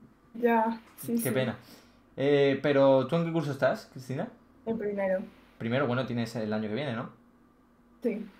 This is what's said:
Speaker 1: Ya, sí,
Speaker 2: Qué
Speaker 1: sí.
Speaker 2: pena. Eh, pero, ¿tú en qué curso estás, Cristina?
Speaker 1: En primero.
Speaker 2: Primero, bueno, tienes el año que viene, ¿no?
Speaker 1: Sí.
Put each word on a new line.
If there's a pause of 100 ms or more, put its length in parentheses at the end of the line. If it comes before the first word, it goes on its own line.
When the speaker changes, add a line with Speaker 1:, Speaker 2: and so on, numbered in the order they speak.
(340)
Speaker 1:
Ya, (160)
sí,
Speaker 2:
Qué
Speaker 1:
sí.
Speaker 2:
pena. (600)
Eh,
pero,
¿tú
en
qué
curso
estás,
Cristina? (380)
Speaker 1:
En
primero. (380)
Speaker 2:
Primero,
bueno,
tienes
el
año
que
viene,
¿no? (920)
Speaker 1:
Sí. (140)